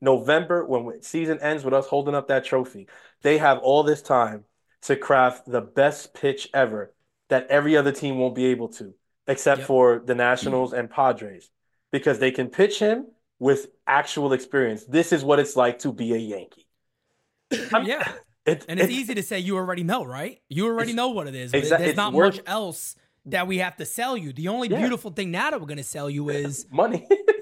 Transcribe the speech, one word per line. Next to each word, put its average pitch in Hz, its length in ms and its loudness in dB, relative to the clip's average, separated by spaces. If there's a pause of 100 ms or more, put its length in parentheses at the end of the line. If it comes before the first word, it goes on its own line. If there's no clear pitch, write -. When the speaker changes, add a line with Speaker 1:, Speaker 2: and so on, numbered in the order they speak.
Speaker 1:
November, 151 680 2
when 127 160 0
w-, 117 200 -12
season 156 380 -4
ends 147 240 -2
with 131 100 0
us 135 120 2
holding 143 280 -2
up 139 140 -4
that 131 160 0
trophy, 127 420 -4 (360)
they 151 160 4
have 143 220 4
all 139 220 4
this 147 200 2
time 113 420 0 (380)
to 139 140 0
craft 131 540 2
the 120 100 0
best 139 540 0
pitch 135 400 -4
ever 110 380 -2 (380)
that 127 180 2
every 147 280 4
other 139 160 4
team 135 260 -6
won't 127 160 0
be 127 120 0
able 117 220 0
to, 98 260 -18 (320)
except 139 340 2
Speaker 2:
Yep. 135 60 -12
Speaker 1:
for 123 380 6
the 123 100 0
Nationals 127 600 0
and 117 160 -4
Padres, 110 600 -2 (420)
because 135 260 0
they 131 120 2
can 127 180 -4
pitch 202 300 2
him 220 280 0 (320)
with 139 300 2 (180)
actual 143 480 0
experience. 127 500 -2
This 165 280 2
is 143 120 0
what 143 140 4
it's 143 180 0
like 123 240 2
to 135 120 -4
be 117 220 -4
a 113 40 -2
Yankee. 104 480 -12 (840)
Speaker 2:
<clears throat> 240 220 -4
Speaker 1:
I'm 214 140 2
Speaker 2:
Yeah. 277 260 -4 (340)
Speaker 1:
it, 156 220 0
Speaker 2:
And 170 120 -6
it's 190 100 4
Speaker 1:
it - 20 -4
Speaker 2:
easy 254 220 -6
to 202 80 -4
say, 202 160 -6
"You 185 180 -4
already 180 280 -4
know, 196 200 -2
right? 143 440 -12
You 170 180 -2
already 233 260 -2
Speaker 1:
It's 226 40 -4
Speaker 2:
know 247 140 0
what 185 160 -6
it 135 80 -10
is." 127 180 -8
But 143 60 2
Speaker 1:
exact-, 156 220 2
Speaker 2:
there's 175 100 0
Speaker 1:
it's 156 60 -4
Speaker 2:
not 208 160 -2
Speaker 1:
worth 190 240 4
Speaker 2:
much - 100 -16
else 196 500 -8 (300)
that 180 200 -4
we 185 120 -2
have 180 180 -4
to 156 80 -12
sell 247 320 -6
you. 151 160 -10
The 156 160 -8
only 240 200 -4
Speaker 1:
Yeah. 170 100 0
Speaker 2:
beautiful 226 320 -4
thing 180 200 -8
now 226 200 -4
that 233 100 -6
we're 151 60 -14
gonna 143 160 -10
sell 143 260 -8
you 147 220 -4
is 143 380 -6
Speaker 1:
<laughs> - 40 -18
Money. - 340 0 (360)